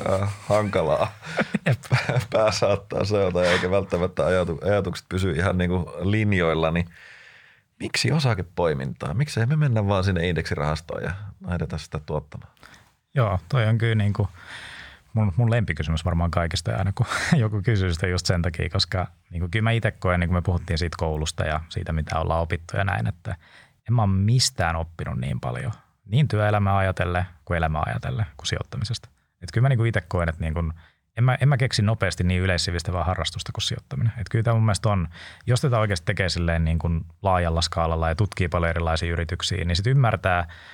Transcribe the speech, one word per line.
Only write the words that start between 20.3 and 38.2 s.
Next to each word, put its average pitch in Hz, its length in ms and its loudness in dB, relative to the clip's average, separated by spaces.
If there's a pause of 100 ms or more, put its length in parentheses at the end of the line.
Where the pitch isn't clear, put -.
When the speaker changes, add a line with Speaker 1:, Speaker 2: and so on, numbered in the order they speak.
Speaker 2:
me 87 40 2
puhuttiin 85 360 0
siitä 80 220 -2
koulusta 78 460 -2
ja 78 240 -2
siitä, 87 240 -6
mitä 78 260 -2
ollaan 82 220 0
opittu 85 360 -4
ja 98 60 0
näin, 101 240 -2
että - 280 -6 (540)
en 120 60 4
mä 120 60 4
oo 104 60 2
mistään 95 680 2
oppinut 80 440 -6
niin 62 200 -4
paljon, 62 320 -4 (340)
niin 117 220 2
työelämää 104 500 2
ajatellen 90 480 0 (200)
kuin 87 120 -2
elämää 78 280 0
ajatellen - 400 -4 (120)
kuin - 100 -10
sijoittamisesta. - 640 -6 (320)
Et 87 100 -12
kyllä 117 140 2
mä 139 40 2
niinku 113 140 2
ite 113 240 0
koen, 87 220 0
että 82 120 -6
niinku 80 180 -2 (580)
en 117 60 2
mä, 127 180 4
en 139 80 4
mä 139 80 4
keksi 110 240 0
nopeasti 92 420 0
niin 90 180 2
yleissivistävää 87 600 0
harrastusta - 480 -4
kuin - 120 -6
sijoittaminen. - 540 -2
Et 104 120 -8
kyllä 113 140 0
tää 117 100 2
mun 113 120 4
mielestä 107 240 2
on, 92 180 0 (400)
jos 120 140 2
tätä 120 180 2
oikeasti 101 260 0
tekee 95 240 0
silleen 82 360 2
niinku 82 240 2 (320)
laajalla 87 400 2
skaalalla 82 480 0
ja 80 60 0
tutkii 95 320 0